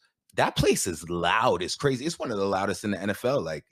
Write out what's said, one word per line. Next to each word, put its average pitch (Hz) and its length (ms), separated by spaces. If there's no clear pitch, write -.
that 143 200
place - 300
is 82 220
loud. 90 540
It's 82 140
crazy. 135 300
It's 170 120
one 294 140
of 104 60
the 98 80
loudest 98 360
in 104 100
the 87 80
N 98 100
F - 160
L. 127 160
Like, 80 300